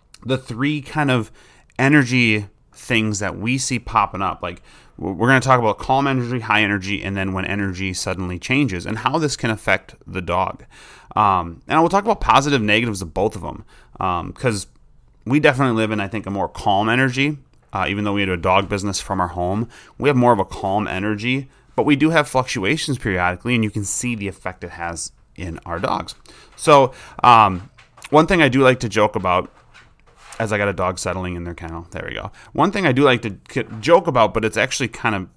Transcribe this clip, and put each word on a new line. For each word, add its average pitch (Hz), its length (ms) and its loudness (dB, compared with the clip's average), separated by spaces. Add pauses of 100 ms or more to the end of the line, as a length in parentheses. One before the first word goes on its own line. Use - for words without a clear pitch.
(260)
the 127 120 -2
three 135 440 -4
kind 143 300 -2
of 120 200 0 (460)
energy 123 680 2 (260)
things 110 460 -2
that 92 180 -6
we 113 180 -2
see 131 220 -4
popping 101 460 -2
up. 90 180 -4
Like, 90 220 -10 (340)
w-, 87 180 -6
we're 101 120 0
gonna 131 120 6
talk 127 200 4
about 110 180 0
calm 139 300 0
energy, 123 320 -2
high 107 240 2
energy, 101 400 -2
and 98 120 -4
then 95 180 -4
when 92 120 -4
energy 95 480 -4
suddenly 90 460 -6
changes 110 480 -2
and 107 100 -6
how 135 220 0
this 151 180 -2
can 117 140 -2
affect 98 420 -2 (140)
the 92 160 -8
dog. 87 420 -4 (500)
Um, 92 520 2
and - 100 0
I 160 40 4
will 170 60 4
talk 196 160 2
about 208 160 0
positive 135 440 4
negatives 104 400 0
of 80 100 -12
both 101 220 -2
of 85 80 -12
'em, 73 200 -12 (360)
um, 90 340 -4
'cause 110 320 -4 (580)
we 131 160 0
definitely 135 380 2
live 110 140 0
in, 107 80 -4
I 98 80 -6
think, 104 180 -8
a 95 60 -8
more 98 180 -4
calm 104 400 -2
energy. 131 480 0 (340)
Uh, 95 160 -2
even 101 160 -4
though 101 100 -2
we 101 120 -2
do 92 80 -2
a 90 40 -4
dog 92 300 2
business 98 320 -4
from 95 220 -4
our 90 60 0
home, 90 420 -4 (300)
we 127 100 2
have 143 60 2
more 120 180 6
of 104 60 2
a 95 60 0
calm 98 420 -4
energy, 107 600 -4 (280)
but 117 100 0
we 147 100 6
do 156 140 4
have 151 180 2
fluctuations 127 720 -2
periodically, 90 560 -2
and 113 100 2
you 107 60 0
can 101 160 -6
see 120 300 -6
the 101 120 -6
effect 92 360 -10
it 87 80 -12
has 85 400 -10 (240)
in 87 280 -10
our 85 160 -8
dogs. - 360 -6 (400)
So, 139 360 6 (320)
um, 104 460 6 (400)
one 151 160 4
thing 175 160 2
I 143 80 4
do 135 140 4
like 127 160 6
to 120 100 -4
joke 104 260 2
about, 92 380 0 (840)
as 110 140 -2
I 104 60 0
got 101 80 2
a 98 60 -2
dog 92 260 -2
settling 90 360 -6
in 85 100 -8
their 85 100 -10
kennel, 82 340 -14
there - 180 -12
we - 60 -10
go. 55 180 -10 (220)
One 175 180 2
thing 190 140 -2
I 143 60 4
do 131 120 4
like 127 200 4
to 113 80 -4 (160)
k-, 123 180 -6 (140)
joke 170 260 6
about, 113 300 2
but 110 100 0
it's 107 100 -2
actually 120 320 -2
kind 110 280 -2
of 92 220 -6